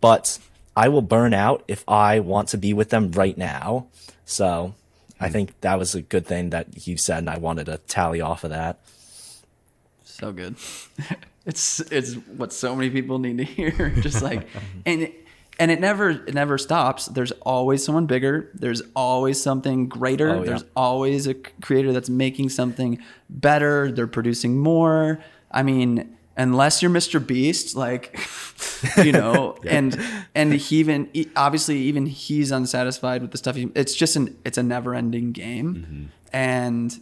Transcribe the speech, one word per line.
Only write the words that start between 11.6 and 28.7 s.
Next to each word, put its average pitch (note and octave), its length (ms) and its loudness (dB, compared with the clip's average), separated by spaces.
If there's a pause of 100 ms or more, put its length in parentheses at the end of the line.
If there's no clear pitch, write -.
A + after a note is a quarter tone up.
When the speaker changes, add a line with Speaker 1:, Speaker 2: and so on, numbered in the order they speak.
Speaker 2:
it's C3 340 -4
what A2+ 400 -10
so B2+ 220 -4
many C3 160 0
people C3 260 -2
need B2 220 -4
to C3 40 -2
hear. D#3+ 460 -2
<laughs> - 120 2
Just C#3 200 0
like, B2+ 260 -4 (180)
Speaker 1:
<laughs> F#2+ 200 -12
Speaker 2:
and D#3+ 160 0
it, - 260 -8 (300)
and E3 140 4
it D#3+ 80 2
never, G3 320 2
it C#3 240 -4
never C#3+ 240 0
stops. C#3 480 0
There's B2 240 -4 (100)
always C3 420 0
someone D#3+ 220 2
bigger. C3+ 480 0
There's A#2 300 -4 (120)
always C3 460 0
something C3 480 0
greater. C3+ 400 0
Speaker 1:
Oh, - 120 0
yeah. F2+ 40 -4
Speaker 2:
There's A#2+ 200 -4 (100)
always C3+ 500 0
a C3+ 80 -2
c-, C3 60 -10 (200)
creator C3+ 340 2
that's B2+ 180 -2
making C3 380 0
something B2 500 -2 (280)
better. C#3+ 640 4
They're A#2+ 140 0
producing A#2+ 540 0
more. D#3+ 600 4 (300)
I C3+ 140 0
mean, B2 520 2 (220)
unless B2+ 460 4
you're F3 80 4
Mister E3+ 280 2
Beast, C3 560 0
like, B2 440 -6 (440)
<laughs> - 400 2